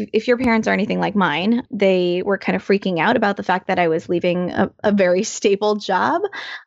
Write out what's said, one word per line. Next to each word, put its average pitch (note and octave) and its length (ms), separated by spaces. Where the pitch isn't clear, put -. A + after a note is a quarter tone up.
if A3 140
your B3 100
parents A3+ 300
are G3 60
anything F#3 260
like F3+ 160
mine, F#3+ 560
they F3+ 520
were G3 140
kind F#3 180
of G3 100
freaking F#3+ 340
out G#3+ 180
about G3+ 180
the G3+ 80
fact F#3 220
that F#3 140
I F3 80
was D#3+ 200
leaving F3 440
a, - 200
a G#3 80
very F#3+ 320
stable G#3 520
job. G#3 460